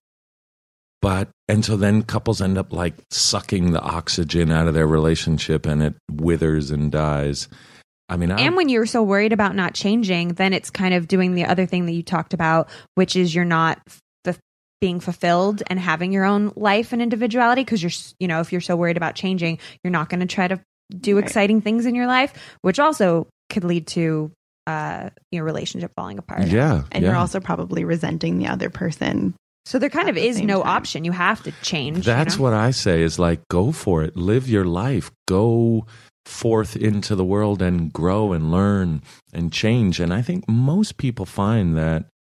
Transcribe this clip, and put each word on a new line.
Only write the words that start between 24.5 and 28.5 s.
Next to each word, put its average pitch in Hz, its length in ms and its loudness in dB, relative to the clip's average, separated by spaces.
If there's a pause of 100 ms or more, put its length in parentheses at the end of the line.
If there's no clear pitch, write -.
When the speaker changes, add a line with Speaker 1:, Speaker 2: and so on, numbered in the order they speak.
Speaker 2:
uh, 156 420 -6 (220)
your 170 120 -4
relationship 160 540 -6
falling - 200 -10
apart. 98 300 -4
Speaker 1:
Yeah, 107 360 4 (100)
Speaker 3:
And 190 100 2
you're 92 100 4
Speaker 1:
yeah. - 60 2
Speaker 3:
also 180 220 0
probably 175 420 -4
resenting 165 540 -2
the 185 100 0
other - 220 -4